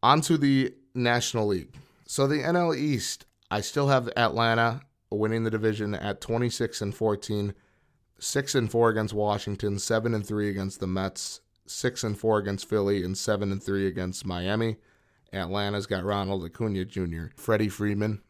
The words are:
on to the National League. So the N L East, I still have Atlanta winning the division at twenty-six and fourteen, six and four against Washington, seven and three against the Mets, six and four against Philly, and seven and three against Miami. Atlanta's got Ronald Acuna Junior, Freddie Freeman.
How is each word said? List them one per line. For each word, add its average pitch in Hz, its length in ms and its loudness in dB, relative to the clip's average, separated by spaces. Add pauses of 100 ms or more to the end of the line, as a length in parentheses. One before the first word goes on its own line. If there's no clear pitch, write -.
on 139 200 6
to 165 160 2
the 139 360 2 (220)
National 120 520 2
League. 92 280 -2 (300)
So - 200 0
the 147 160 2
N 170 140 0
L 170 180 2
East, 139 520 -2 (260)
I 104 100 0
still 139 280 0
have 123 260 4
Atlanta 117 680 2 (300)
winning 110 320 0
the 110 80 0
division 107 420 0
at 101 280 -4
twenty-six 117 600 -2
and 101 140 -4
fourteen, 104 580 -2 (640)
six - 380 -2
and 113 160 2
four 117 180 6
against 107 240 0
Washington, 104 640 -2
seven 113 360 0
and 104 120 -2
three 104 240 0
against 95 300 -4
the 95 80 -4
Mets, 95 540 -4 (240)
six - 380 -4
and 104 140 -2
four 110 200 4
against 98 320 -2
Philly, 101 340 2
and 92 140 -4
seven 101 340 0
and 98 100 -4
three 98 260 0
against 92 380 -4
Miami. 101 520 -2 (560)
Atlanta's 98 520 -2
got 92 200 -2
Ronald 98 400 0
Acuna 95 400 -4
Junior, 85 500 -6
Freddie 110 340 0
Freeman. 104 600 -2